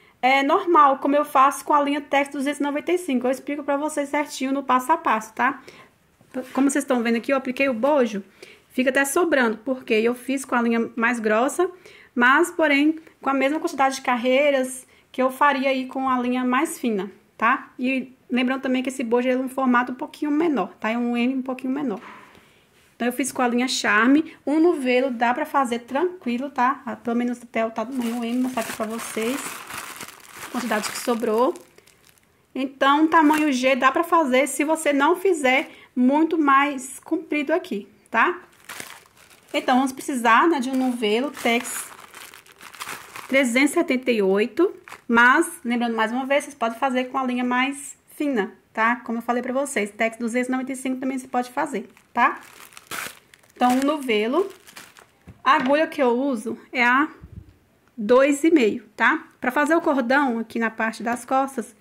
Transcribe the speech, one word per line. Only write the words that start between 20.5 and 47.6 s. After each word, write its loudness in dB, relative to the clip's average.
tá? -6
É -4
um -2
M 0
um -4
pouquinho -6
menor. -4
Então, -2
eu -2
fiz -4
com -2
a 2
linha 0
Charme. 2
Um 2
novelo 2
dá 0
pra -4
fazer 0
tranquilo, -4
tá? 0
Ah, -8
pelo -4
menos -4
até -4
o -4
tamanho -6
M, -4
vou 0
mostrar -4
aqui -8
pra -6
vocês. -6
A -16
quantidade -4
que -10
sobrou. 0
Então, 2
tamanho 4
G 2
dá 2
pra 0
fazer 2
se -2
você 0
não 4
fizer 0
muito 2
mais 2
comprido -4
aqui, -4
tá? 2
Então, 2
vamos 4
precisar, 2
né, 2
de -4
um -2
novelo 0
Tex -4
trezentos 2
e -4
setenta 0
e 2
oito, 2
mas, 6
lembrando -2
mais 0
uma -4
vez, 0
vocês -16
podem -4
fazer -2
com -6
a -2
linha -2
mais -2